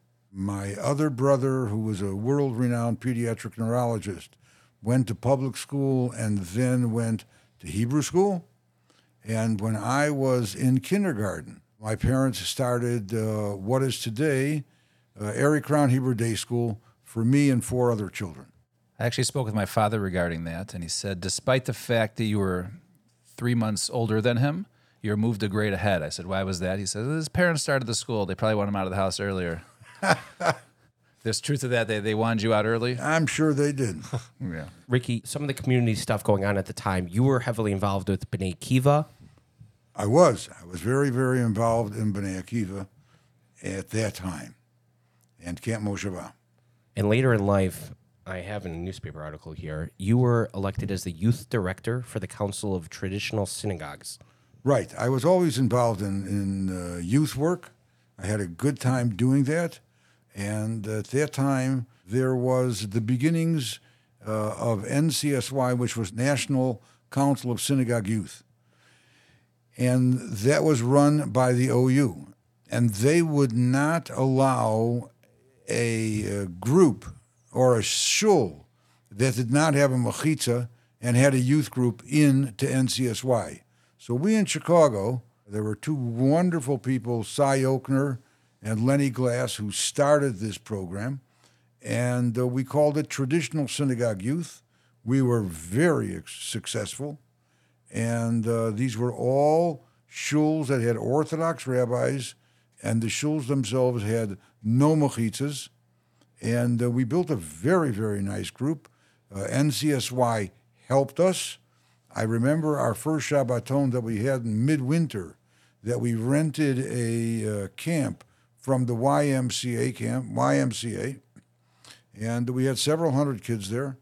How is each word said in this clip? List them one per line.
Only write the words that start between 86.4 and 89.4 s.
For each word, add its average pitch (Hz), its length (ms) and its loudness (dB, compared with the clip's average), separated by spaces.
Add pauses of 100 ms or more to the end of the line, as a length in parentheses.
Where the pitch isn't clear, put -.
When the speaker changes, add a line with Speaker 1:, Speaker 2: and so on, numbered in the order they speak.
Speaker 1:
people, 120 460 -2
Cy 139 360 2
Oakner 131 580 0 (440)
and 110 220 -2
Lenny 139 260 2
Glass, 123 460 -2